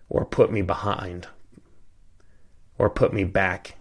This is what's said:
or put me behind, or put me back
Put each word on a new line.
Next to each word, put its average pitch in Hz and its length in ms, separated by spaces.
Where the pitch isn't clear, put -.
or - 160
put - 260
me 107 100
behind, 92 680
or 104 120
put - 240
me 104 100
back 92 580